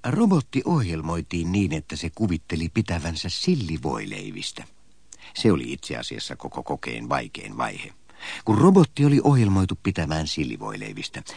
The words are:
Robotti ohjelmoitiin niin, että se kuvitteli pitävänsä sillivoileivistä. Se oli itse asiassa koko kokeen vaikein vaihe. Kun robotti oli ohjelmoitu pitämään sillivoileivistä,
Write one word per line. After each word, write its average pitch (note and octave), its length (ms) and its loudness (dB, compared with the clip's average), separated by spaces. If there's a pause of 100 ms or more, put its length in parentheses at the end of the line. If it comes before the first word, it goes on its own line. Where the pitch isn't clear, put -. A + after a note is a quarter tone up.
Robotti D#3+ 600 2
ohjelmoitiin E2+ 840 -2
niin, F#2+ 220 2
että D#2 220 -6
se E2+ 140 -6
kuvitteli E2 600 -2
pitävänsä E2+ 600 -4
sillivoileivistä. - 1300 -4 (720)
Se - 180 2
oli C2 220 0
itse - 240 -10
asiassa A1+ 380 -10
koko - 280 -10
kokeen A#1 460 -8
vaikein C#2 480 -8
vaihe. A2 360 -8 (520)
Kun G#2+ 120 4
robotti E3+ 480 8
oli C#3+ 180 6
ohjelmoitu G2 600 4
pitämään D#2+ 440 -2
sillivoileivistä, G#2 960 -8 (140)